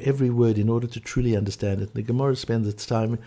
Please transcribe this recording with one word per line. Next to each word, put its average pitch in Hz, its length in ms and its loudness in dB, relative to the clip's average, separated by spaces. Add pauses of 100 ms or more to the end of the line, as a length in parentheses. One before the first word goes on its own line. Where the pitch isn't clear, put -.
every 135 260 2
word 117 300 4
in 107 100 2
order 120 160 0
to 117 140 -8
truly 117 360 0
understand 101 460 -2
it. 95 140 -8
The 113 80 -4
Gemara 127 320 0
spends 113 320 -2
its 104 180 -6
time 113 420 0